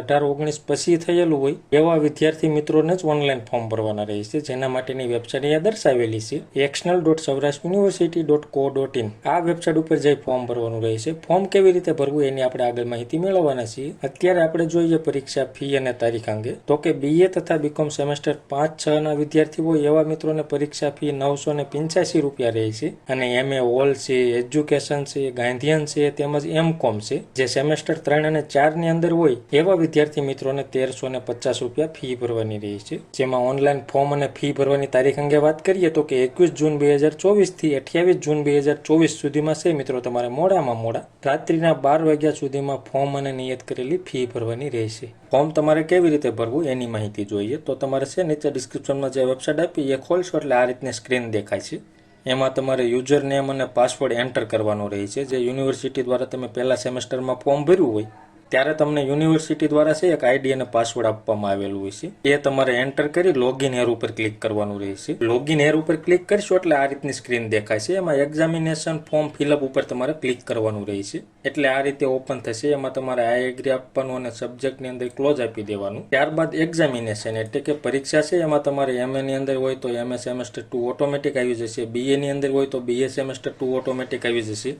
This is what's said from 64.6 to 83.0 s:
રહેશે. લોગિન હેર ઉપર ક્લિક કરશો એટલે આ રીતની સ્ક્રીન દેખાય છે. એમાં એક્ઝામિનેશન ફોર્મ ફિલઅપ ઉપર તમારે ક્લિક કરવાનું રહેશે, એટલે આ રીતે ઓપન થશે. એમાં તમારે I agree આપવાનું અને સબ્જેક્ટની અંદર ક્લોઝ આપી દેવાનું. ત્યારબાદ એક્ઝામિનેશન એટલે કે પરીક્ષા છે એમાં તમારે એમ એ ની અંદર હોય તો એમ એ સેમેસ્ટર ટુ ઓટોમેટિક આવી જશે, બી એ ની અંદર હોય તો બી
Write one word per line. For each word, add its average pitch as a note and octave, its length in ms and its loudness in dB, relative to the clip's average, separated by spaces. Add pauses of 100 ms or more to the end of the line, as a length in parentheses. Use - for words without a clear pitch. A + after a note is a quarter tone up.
રહેશે. G2 300 -8 (180)
લોગિન C#3+ 360 0
હેર D3+ 160 4
ઉપર D#3+ 140 0 (100)
ક્લિક F3+ 240 2
કરશો G3+ 300 2
એટલે D#3+ 180 2
આ C#3 140 2
રીતની C#3 280 -6
સ્ક્રીન A#2 340 -4
દેખાય G#2+ 320 0
છે. F3 160 -2
એમાં D#3 220 2
એક્ઝામિનેશન D#3+ 720 0 (120)
ફોર્મ D3+ 280 0
ફિલઅપ C#3+ 300 2
ઉપર C3 240 0
તમારે C3 220 -2 (100)
ક્લિક B2 260 -2
કરવાનું A2 400 -2
રહેશે, G2+ 320 -6 (280)
એટલે C#3+ 200 2
આ C3 160 2
રીતે C#3+ 240 -2
ઓપન C3 380 -4
થશે. C#3+ 300 -2
એમાં C3+ 200 -6
તમારે B2+ 300 -2
I B2 240 2
agree C3 240 -2
આપવાનું B2+ 440 -4
અને A#2 200 -8
સબ્જેક્ટની B2+ 540 -6
અંદર B2 160 -6 (100)
ક્લોઝ C#3+ 260 2
આપી A2 260 -8
દેવાનું. G2+ 400 -6
ત્યારબાદ D#3 540 0
એક્ઝામિનેશન A#2 800 -2
એટલે A2+ 260 -6
કે D3 160 0
પરીક્ષા C3+ 460 0
છે F3 160 2
એમાં D3 200 0
તમારે C#3 260 0 (120)
એમ C3+ 100 -4
એ C3+ 140 -2
ની C3+ 120 -2
અંદર C3+ 220 -2
હોય C3 220 -2
તો B2 80 -4 (100)
એમ B2 140 -6
એ - 80 -14
સેમેસ્ટર B2 400 -8
ટુ B2 260 -4
ઓટોમેટિક C#3+ 520 -2
આવી B2 180 0
જશે, A2+ 340 -6
બી C3+ 220 0
એ - 80 -2
ની C#3 100 -2
અંદર C#3 220 -2
હોય C#3 180 0
તો B2+ 160 -6
બી A#2+ 160 0